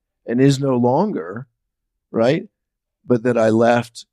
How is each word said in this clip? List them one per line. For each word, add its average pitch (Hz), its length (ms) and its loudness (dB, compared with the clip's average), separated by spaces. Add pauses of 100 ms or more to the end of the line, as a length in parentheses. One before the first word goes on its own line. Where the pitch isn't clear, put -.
(260)
and 120 160 -4
is 135 180 4
no 135 180 -2
longer, 120 680 -4 (640)
right? 139 360 -2 (580)
But 120 180 0
that 120 140 0
I 110 120 2
left 117 640 0